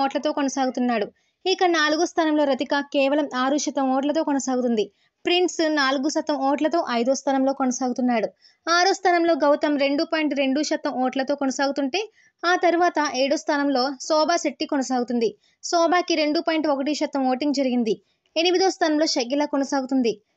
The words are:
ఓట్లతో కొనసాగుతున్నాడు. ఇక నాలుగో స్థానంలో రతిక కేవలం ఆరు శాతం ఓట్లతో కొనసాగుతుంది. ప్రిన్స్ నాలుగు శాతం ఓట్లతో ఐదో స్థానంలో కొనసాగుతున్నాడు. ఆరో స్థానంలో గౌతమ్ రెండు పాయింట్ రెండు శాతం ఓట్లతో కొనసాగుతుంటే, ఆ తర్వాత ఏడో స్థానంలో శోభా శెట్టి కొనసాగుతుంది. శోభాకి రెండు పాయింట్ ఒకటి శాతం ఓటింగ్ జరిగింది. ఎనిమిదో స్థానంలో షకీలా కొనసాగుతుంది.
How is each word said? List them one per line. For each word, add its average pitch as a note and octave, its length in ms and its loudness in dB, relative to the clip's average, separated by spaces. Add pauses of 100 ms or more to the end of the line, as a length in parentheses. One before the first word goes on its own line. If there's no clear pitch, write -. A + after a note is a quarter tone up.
ఓట్లతో C#4+ 280 -2
కొనసాగుతున్నాడు. B3+ 760 -2 (380)
ఇక F#4+ 180 2
నాలుగో D#4+ 420 2
స్థానంలో D#4 380 0
రతిక C#4 360 0 (140)
కేవలం C#4 420 0
ఆరు C4+ 220 0
శాతం C4+ 380 -2
ఓట్లతో D4 280 0
కొనసాగుతుంది. B3 680 -2 (340)
ప్రిన్స్ F4 420 0
నాలుగు C#4+ 420 0
శాతం D4+ 260 -2 (140)
ఓట్లతో D4+ 400 0
ఐదో A#3+ 260 0
స్థానంలో C4+ 380 0
కొనసాగుతున్నాడు. B3 720 0 (420)
ఆరో F4+ 240 2
స్థానంలో F4 400 2
గౌతమ్ D4 460 2
రెండు C#4+ 240 0
పాయింట్ D#4 380 -2
రెండు C4+ 200 0
శాతం D4+ 300 -2 (120)
ఓట్లతో C4 320 -2
కొనసాగుతుంటే, C#4 640 -2 (440)
ఆ F4+ 100 4
తర్వాత E4+ 600 2
ఏడో C4+ 220 2
స్థానంలో C#4+ 540 0 (100)
శోభా D#4 340 0
శెట్టి D#4 300 -4
కొనసాగుతుంది. A#3+ 640 -2 (340)
శోభాకి E4+ 520 2
రెండు D4 240 2
పాయింట్ D#4+ 280 0
ఒకటి C#4+ 280 0
శాతం C4+ 360 -2
ఓటింగ్ C#4 220 0
జరిగింది. B3 480 0 (360)
ఎనిమిదో F4+ 320 2
స్థానంలో D#4 360 0
షకీలా C#4+ 400 -2
కొనసాగుతుంది. C4+ 760 -2 (140)